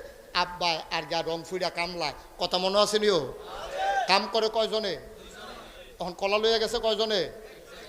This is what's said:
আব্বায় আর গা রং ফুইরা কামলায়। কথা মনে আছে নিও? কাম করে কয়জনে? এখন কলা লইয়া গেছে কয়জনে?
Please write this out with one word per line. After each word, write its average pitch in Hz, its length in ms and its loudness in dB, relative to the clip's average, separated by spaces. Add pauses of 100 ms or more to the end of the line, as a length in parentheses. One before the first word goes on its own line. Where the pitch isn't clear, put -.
(340)
আব্বায় 175 560 0
আর 165 200 -2
গা 165 120 0
রং 165 280 -4
ফুইরা 180 200 -2
কামলায়। 170 440 -4 (240)
কথা 180 200 2
মনে 190 220 4
আছে 208 180 4
নিও? 185 340 4 (760)
কাম 202 240 6
করে 220 160 2
কয়জনে? 214 440 0 (1080)
এখন 180 120 -6
কলা 196 260 2
লইয়া 226 200 4
গেছে 220 200 0
কয়জনে? 220 720 0 (380)